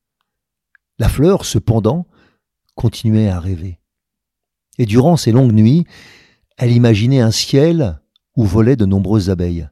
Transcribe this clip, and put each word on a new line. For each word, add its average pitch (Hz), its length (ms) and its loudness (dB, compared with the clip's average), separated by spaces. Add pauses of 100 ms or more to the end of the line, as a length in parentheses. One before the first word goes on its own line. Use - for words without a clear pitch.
(960)
La 110 120 -2
fleur, 170 360 0
cependant, 110 640 -2 (680)
continuait 110 520 -2
à 90 120 -4
rêver. 90 400 -10 (1000)
Et 127 80 0
durant 127 320 2
ces - 140 -2
longues 120 220 4
nuits, 120 320 4 (720)
elle 120 140 -2
imaginait 117 500 2
un 110 100 2
ciel 139 680 -2 (380)
où 120 80 0
volaient 110 300 2
de 110 100 0
nombreuses 98 440 0
abeilles 87 420 -4